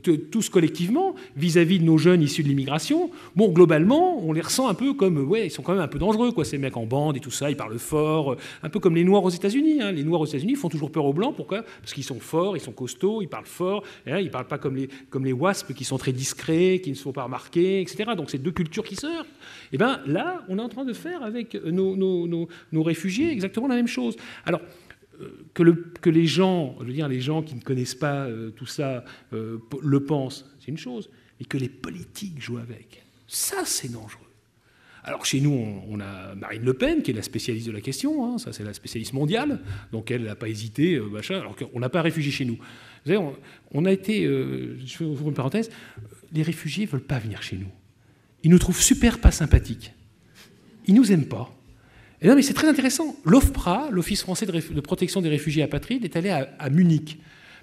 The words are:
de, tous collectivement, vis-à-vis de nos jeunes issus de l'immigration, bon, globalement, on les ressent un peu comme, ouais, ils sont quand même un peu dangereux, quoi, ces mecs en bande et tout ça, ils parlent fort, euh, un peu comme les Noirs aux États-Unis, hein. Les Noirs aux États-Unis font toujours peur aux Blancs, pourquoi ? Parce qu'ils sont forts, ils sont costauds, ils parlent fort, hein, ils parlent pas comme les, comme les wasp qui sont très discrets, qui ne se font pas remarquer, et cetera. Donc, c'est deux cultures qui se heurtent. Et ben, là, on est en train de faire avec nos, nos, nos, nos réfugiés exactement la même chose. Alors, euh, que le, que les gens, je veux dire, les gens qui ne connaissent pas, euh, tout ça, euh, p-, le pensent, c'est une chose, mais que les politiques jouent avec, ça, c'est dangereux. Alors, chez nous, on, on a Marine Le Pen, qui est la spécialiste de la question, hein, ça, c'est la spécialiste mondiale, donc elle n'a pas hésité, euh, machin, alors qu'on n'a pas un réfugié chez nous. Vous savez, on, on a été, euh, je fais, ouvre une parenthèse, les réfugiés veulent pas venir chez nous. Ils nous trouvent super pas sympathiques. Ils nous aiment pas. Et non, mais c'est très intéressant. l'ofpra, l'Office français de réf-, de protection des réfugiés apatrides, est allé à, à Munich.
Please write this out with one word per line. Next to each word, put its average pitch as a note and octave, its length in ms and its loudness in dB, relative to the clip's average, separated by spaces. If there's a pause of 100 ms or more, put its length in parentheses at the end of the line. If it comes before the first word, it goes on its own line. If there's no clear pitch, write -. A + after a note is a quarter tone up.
de, E3+ 120 4
tous - 340 -2
collectivement, F3+ 680 2 (200)
vis-à-vis E3+ 440 4
de E3 40 4
nos D#3+ 140 8
jeunes E3+ 240 6
issus D3 220 2
de C#3+ 60 2
l'immigration, D#3 600 0 (260)
bon, G3 160 6
globalement, F#3 720 6
on D#3+ 100 0
les - 80 0
ressent B3+ 260 0
un G3 80 2
peu C4+ 180 0
comme, F#3+ 240 2
ouais, F3 300 0
ils C#3+ 40 -8
sont C#3 120 -10
quand E3+ 80 -2
même F#3+ 100 2
un C#3+ 60 -2
peu C#3+ 100 -8
dangereux, G#3+ 340 2
quoi, E3+ 140 0
ces C#3+ 140 -4
mecs D3 180 -4
en A#2 80 -4
bande C#3 320 0
et - 40 -8
tout B2 100 -12
ça, C#3 180 -2
ils C#3+ 60 -2
parlent A2 240 -8
fort, D3+ 540 0
euh, A#2+ 40 -6 (240)
un D#3+ 80 -8
peu G#3 100 -4
comme E3 160 4
les E3+ 80 4
Noirs F#3+ 200 6
aux F#3 60 2
États-Unis, C4 520 2
hein. G3+ 120 -2
Les C#3+ 100 -2
Noirs D#3+ 180 2
aux D3 60 0
États-Unis D#3 280 -2
font F#3 140 -4
toujours D#3 220 -4
peur D3+ 140 0
aux C#3 80 2
Blancs, G#3+ 220 0
pourquoi ? F#3+ 280 -6
Parce - 300 -18
qu'ils C#3 100 -8
sont A#2+ 160 -10
forts, F3 360 -2
ils D3+ 60 -6
sont A#2+ 120 -12
costauds, G3 480 -4
ils E3+ 80 -6
parlent A2+ 160 -12
fort, F#3+ 380 -4 (220)
hein, D#3 140 -2
ils E3 100 -4
parlent B2+ 180 -6
pas C#3+ 120 -6
comme C3+ 160 -4
les, C3+ 140 -6 (200)
comme C3+ 160 -4
les C3 80 0
wasp D#3+ 400 -2
qui A#2+ 120 -10
sont C3 120 -4
très C3+ 140 -2
discrets, E3 720 0
qui F#3 80 -6
ne B2+ 40 -8
se - 60 -12
font C3+ 120 -8
pas C#3 100 -6
remarquer, E3+ 580 0
et E3+ 60 -6
cetera. G#3+ 280 -6
Donc, D3+ 140 -6
c'est C#3+ 140 -4
deux F3 80 -2
cultures F3+ 320 -2
qui G3 120 -14
se C#4+ 120 -8
heurtent. E4 220 -8 (420)
Et C3+ 60 -2
ben, A#3 280 2
là, C4+ 440 -4
on F#3+ 100 -4
est - 20 -4
en A#3+ 80 -8
train C4+ 160 -10
de A#3+ 80 -6
faire E4 300 -10
avec A3+ 320 -8 (100)
nos, F#3 300 0
nos, F#3 320 0
nos, E3+ 220 -4 (240)
nos D#3 100 2
réfugiés F#3+ 480 -2
exactement A3 360 -4
la B3+ 80 2
même A#3+ 120 2
chose. - 280 -4 (300)
Alors, E3+ 160 -2 (600)
euh, - 320 -18
que F3 100 2
le, E3+ 280 6 (100)
que F3+ 80 4
les E3 160 6
gens, E3 560 2
je A#2 40 -10
veux B2 80 -8
dire, D3+ 140 -4
les B2+ 140 -2
gens D#3 200 -2
qui D#3 140 -10
ne A#2 60 -12
connaissent B2+ 340 -4
pas, C#3+ 300 -2
euh, A2+ 240 -8
tout A2 160 -14
ça, C3 400 -6 (280)
euh, A2 240 -8 (120)
p-, C#3+ 120 -8
le C#3 200 4
pensent, C#3 480 -4 (100)
c'est - 120 -12
une D#3+ 60 -8
chose, A#3+ 320 -12 (300)
mais C3 60 -14
que - 120 -6
les B2+ 120 -4
politiques - 720 -14
jouent A#2+ 160 -8
avec, A#2 460 -18 (240)
ça, - 360 -4
c'est - 280 -6
dangereux. A2 280 -16 (840)
Alors, - 220 -10
chez C3+ 140 0
nous, D3 120 2
on, G#2+ 380 -4
on G#2 120 -8
a G2 340 -12
Marine G#2+ 280 -10
Le B2+ 100 4
Pen, D4 280 0
qui C#3 100 -2
est - 20 -4
la G#2+ 80 -6
spécialiste A2+ 460 -6
de A2+ 40 -6
la G#2 100 -10
question, C4+ 440 -4
hein, A#3+ 120 -4
ça, - 140 -10
c'est G#2+ 120 -12
la G#2 100 -10
spécialiste - 400 -10
mondiale, G#3 460 0 (320)
donc A2+ 200 -6
elle B2 120 -2
n'a G#2+ 120 -8
pas A2 140 -8
hésité, A2+ 460 0
euh, A2 120 -4
machin, G#2 320 -8
alors - 160 -10
qu'on G3+ 240 -10
n'a B2 100 -2
pas F3 100 0
un D#3 40 2
réfugié D#3 280 0
chez C3+ 140 -4
nous. A#2 100 -2
Vous - 560 -10
savez, G3+ 60 4
on, D3 160 -4 (400)
on D3 120 0
a F#3+ 60 4
été, G3 340 0
euh, C3 600 -2
je - 120 -14
fais, E3+ 60 -6
ouvre D3+ 260 -4
une C#3+ 40 -2
parenthèse, C3+ 360 -2 (640)
les D#3 100 0
réfugiés E3 420 -4
veulent C3+ 160 -4
pas C3+ 180 -4
venir G#2 220 -8
chez - 160 -8
nous. F#2+ 120 -8 (720)
Ils D#3+ 60 6
nous F3 100 10
trouvent - 220 2
super - 380 4
pas - 120 8
sympathiques. - 600 2 (960)
Ils F#3+ 80 8
nous A#3 160 8
aiment D#3 160 4
pas. A2+ 260 -6 (680)
Et D#3+ 40 6
non, B3+ 80 10
mais C#4 80 8
c'est - 100 0
très - 140 2
intéressant. C4+ 480 2 (100)
l'ofpra, B3 640 4
l'Office F3+ 300 -2
français F#3 240 -4
de F#3+ 60 -2
réf-, E3 200 -2
de D3 100 -2
protection F#3 400 -2
des E3 80 0
réfugiés D3+ 340 0
apatrides, G#3+ 420 -2
est D#3+ 100 -6
allé E3+ 140 0
à, C#3+ 300 -2
à C#3+ 100 -4
Munich. D#3+ 480 4 (460)